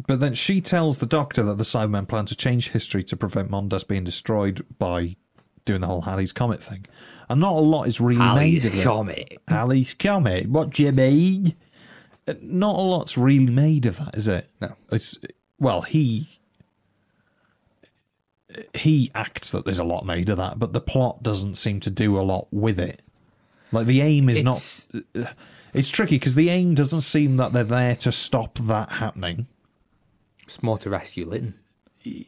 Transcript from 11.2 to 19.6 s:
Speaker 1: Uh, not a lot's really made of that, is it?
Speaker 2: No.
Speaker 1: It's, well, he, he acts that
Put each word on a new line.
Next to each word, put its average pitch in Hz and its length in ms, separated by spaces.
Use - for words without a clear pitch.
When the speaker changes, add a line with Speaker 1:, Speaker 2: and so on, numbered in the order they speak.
Speaker 1:
Uh, 170 140
not 196 340
a 185 60
lot's 185 360
really 131 340
made 143 340
of 98 120
that, - 180
is 107 120
it? 90 220
Speaker 2:
No. - 160
Speaker 1:
It's, - 260
well, 98 240
he, 135 440
he 151 400
acts - 360
that 98 120